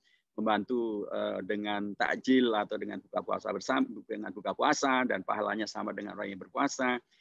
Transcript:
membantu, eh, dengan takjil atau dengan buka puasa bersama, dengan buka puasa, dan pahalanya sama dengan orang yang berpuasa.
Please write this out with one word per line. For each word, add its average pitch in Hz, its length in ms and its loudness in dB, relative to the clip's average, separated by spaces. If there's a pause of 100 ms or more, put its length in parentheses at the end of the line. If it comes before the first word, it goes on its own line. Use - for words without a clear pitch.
(400)
membantu, 110 720 0
eh, 104 320 -2
dengan 104 560 -2
takjil 117 560 4
atau 104 240 0
dengan 101 240 -6
buka - 160 -4
puasa 98 320 -2
bersama, 131 320 0 (240)
dengan 104 240 -6
buka 98 240 -4
puasa, 131 480 4
dan 101 240 0
pahalanya 104 400 0
sama 104 240 -6
dengan 101 240 -8
orang 101 160 -6
yang 95 80 -10
berpuasa. 123 640 -2 (180)